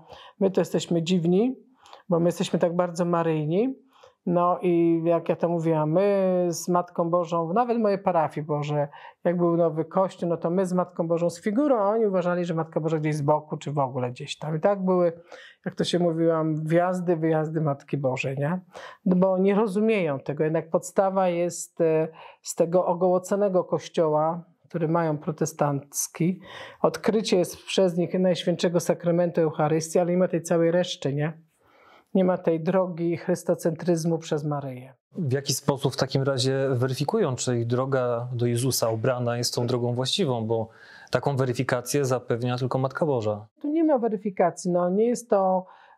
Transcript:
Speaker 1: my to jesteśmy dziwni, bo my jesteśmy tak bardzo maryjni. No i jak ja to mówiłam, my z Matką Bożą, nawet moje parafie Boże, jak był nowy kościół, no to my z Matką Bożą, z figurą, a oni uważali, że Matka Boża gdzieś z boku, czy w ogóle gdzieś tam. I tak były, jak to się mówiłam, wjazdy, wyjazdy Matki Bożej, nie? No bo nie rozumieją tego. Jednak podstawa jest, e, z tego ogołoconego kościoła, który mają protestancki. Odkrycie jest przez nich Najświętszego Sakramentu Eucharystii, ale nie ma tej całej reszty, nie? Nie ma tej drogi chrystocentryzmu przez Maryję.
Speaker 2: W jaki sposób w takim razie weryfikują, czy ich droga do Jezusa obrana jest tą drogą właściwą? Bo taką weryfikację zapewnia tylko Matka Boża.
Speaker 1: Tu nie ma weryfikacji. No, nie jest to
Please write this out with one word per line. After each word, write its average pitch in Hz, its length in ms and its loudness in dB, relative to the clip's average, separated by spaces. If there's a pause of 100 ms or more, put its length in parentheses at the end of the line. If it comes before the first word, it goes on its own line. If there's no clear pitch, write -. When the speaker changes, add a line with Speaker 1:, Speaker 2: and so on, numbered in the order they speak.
(400)
Speaker 1:
my 190 120 2
to 190 100 2
jesteśmy 165 420 0
dziwni, 180 520 2 (540)
bo 170 100 2
my 170 60 2
jesteśmy 175 340 0
tak 175 160 0
bardzo 175 300 -2
maryjni. 170 680 0 (500)
No 175 360 2
i 170 440 4
jak 170 240 2
ja 170 60 2
to 160 140 0
mówiłam, 160 420 2
my 185 580 2
z 165 200 -6
Matką 175 400 0
Bożą, 170 440 -2
nawet 240 240 0
moje 208 200 2
parafie 165 460 0
Boże, 147 440 -2 (360)
jak 175 140 2
był 170 200 2
nowy 160 280 0
kościół, 185 440 -2
no 165 80 -2
to 165 120 -2
my 185 160 0
z 180 80 -4
Matką 180 340 -2
Bożą, 170 220 0
z 165 120 -10
figurą, 247 360 2
a 196 120 2
oni 226 160 2
uważali, 175 400 0
że 170 80 -2
Matka 165 260 -2
Boża 156 200 0
gdzieś 151 160 0
z 151 60 -4
boku, 151 360 0
czy 147 140 -8
w 147 80 -2
ogóle 127 320 -2
gdzieś - 260 -12
tam. 156 200 -6
I - 20 -6
tak 202 260 0
były, 180 280 2 (520)
jak 185 100 -10
to 170 80 -2
się 170 160 0
mówiłam, 160 640 2
wjazdy, 175 520 2
wyjazdy 160 460 0
Matki 147 360 -2
Bożej, 131 400 -2
nie? 156 220 -2 (460)
No 185 100 4
bo 185 220 4
nie 196 180 4
rozumieją 202 640 0
tego. 147 240 -4
Jednak 160 260 -2
podstawa 190 600 0
jest, 175 520 -2
e, 160 260 4 (340)
z - 140 -10
tego 170 300 2
ogołoconego 180 800 2
kościoła, 160 800 0 (280)
który 165 160 -2
mają 160 300 0
protestancki. 151 1200 -2 (420)
Odkrycie 196 560 0
jest - 280 -2
przez 180 320 2
nich 175 160 0
Najświętszego 180 640 0
Sakramentu 170 640 0
Eucharystii, 156 580 0
ale 175 120 2
nie 180 60 2
ma 180 100 4
tej 175 140 -2
całej 165 300 2
reszty, 175 420 -2
nie? 151 280 -4 (720)
Nie 190 120 4
ma 180 120 2
tej 165 220 0
drogi 170 580 0
chrystocentryzmu 170 1000 0
przez 156 260 -4
Maryję. 135 500 -8 (240)
Speaker 2:
W 139 160 -2
jaki 135 200 -2
sposób 135 400 0
w - 40 -12
takim 135 260 0
razie 135 480 0
weryfikują, 131 640 0
czy 123 240 -2
ich 117 80 -2
droga 123 640 0
do 120 120 -2
Jezusa 120 440 0
obrana 120 480 0
jest 120 180 -4
tą 120 120 -2
drogą 120 260 0
właściwą? 127 540 -2
Bo 113 220 -2 (400)
taką 135 260 0
weryfikację 127 680 0
zapewnia 123 520 -2
tylko 127 200 -2
Matka 131 280 -2
Boża. 107 420 -2 (140)
Speaker 1:
Tu 294 100 -6
nie 320 120 0
ma 302 140 2
weryfikacji. 196 760 -2
No, 180 180 2
nie 208 160 2
jest 233 240 -2
to 185 360 2 (320)